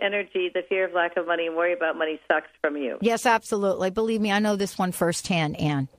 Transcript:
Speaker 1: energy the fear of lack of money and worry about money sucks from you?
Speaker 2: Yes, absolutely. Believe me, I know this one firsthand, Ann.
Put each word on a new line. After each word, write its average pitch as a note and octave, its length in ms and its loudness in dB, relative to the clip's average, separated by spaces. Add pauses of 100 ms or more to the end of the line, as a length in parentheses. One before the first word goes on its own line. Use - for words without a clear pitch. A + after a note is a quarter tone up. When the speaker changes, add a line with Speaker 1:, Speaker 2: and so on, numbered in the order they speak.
Speaker 1:
energy G3 540 -2
the F3+ 160 -2
fear F#3+ 160 0
of F3 80 -4
lack E3+ 240 0
of E3+ 80 -2
money E3+ 220 0
and D#3+ 60 -6
worry F3 200 2
about D#3+ 240 -2
money D#3 200 -2 (100)
sucks D#3 200 0 (140)
from D3 160 -2
you? B2 240 -4
Speaker 2:
Yes, A3+ 240 2
absolutely. G3+ 640 2
Believe A3 320 0
me, G#3 100 2
I G3+ 60 4
know G#3 180 2
this F#3+ 220 -4
one F#3 140 0
firsthand, E3+ 680 0
Ann. C#3+ 280 0 (100)